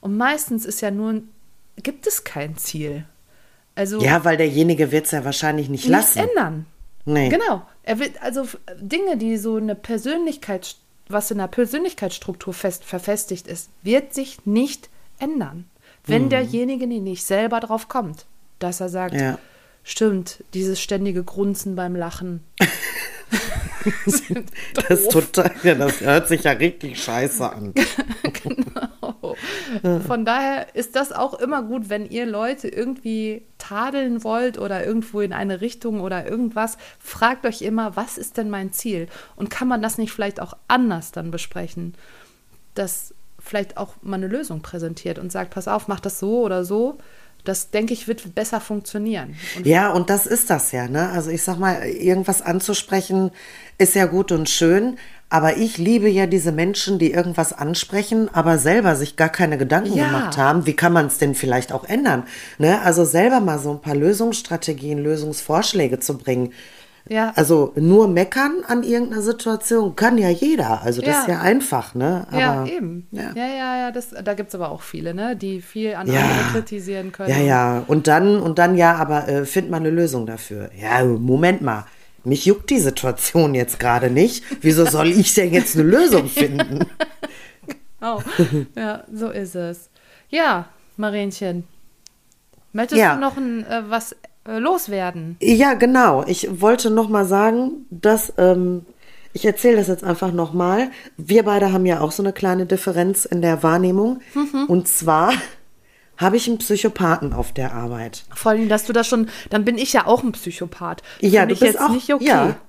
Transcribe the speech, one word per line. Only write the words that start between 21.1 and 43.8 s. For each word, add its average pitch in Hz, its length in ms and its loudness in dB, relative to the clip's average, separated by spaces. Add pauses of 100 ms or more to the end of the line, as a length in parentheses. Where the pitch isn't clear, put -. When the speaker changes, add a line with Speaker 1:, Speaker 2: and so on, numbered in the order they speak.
Speaker 1:
Grunzen 196 500 -4
beim 180 220 -4
Lachen." 175 440 -8 (180)
Speaker 2:
<laughs> 180 100 4 (1120)
Speaker 1:
<laughs> - 240 -2
sind - 440 -4 (240)
Speaker 2:
Das - 260 2
ist 202 60 2
Speaker 1:
doof. - 80 2 (180)
Speaker 2:
total, 180 180 2 (120)
ja, 175 120 6
das 139 260 0
hört 143 280 4
sich 165 160 0
ja 151 80 4
richtig 135 500 -2
scheiße 127 500 -2
an. 104 260 -10
Speaker 1:
<laughs> 269 60 4 (580)
Genau. - 960 -8 (460)
Speaker 2:
Ja. 175 180 0
Speaker 1:
Von 226 240 -4
daher 269 500 -2
ist 233 220 -6
das 277 160 -2
auch - 220 -4
immer 277 280 -4
gut, 220 260 -8
wenn 208 200 -6
ihr 240 180 -6
Leute 233 420 -6
irgendwie 226 760 -6 (160)
tadeln 240 680 -4
wollt 226 340 -2
oder 196 260 -6
irgendwo 220 360 -4
in 196 120 -2
eine 196 280 -4
Richtung 226 400 -6
oder 185 280 -6
irgendwas, 226 480 -4 (220)
fragt 254 480 -2
euch 226 160 -6
immer, 214 340 -4
"Was 226 220 -8
ist - 180 -10
denn 214 140 -4
mein 190 220 -8
Ziel?" 180 340 -6 (300)
Und 208 140 -8
kann - 180 -4
man 240 140 0
das 226 160 -4
nicht 220 140 -4
vielleicht 202 280 -6
auch - 160 -12 (120)
anders 220 440 0
dann 165 180 -8
besprechen, 170 640 -10 (800)
dass - 400 -8 (240)
vielleicht 202 380 -8
auch - 260 -10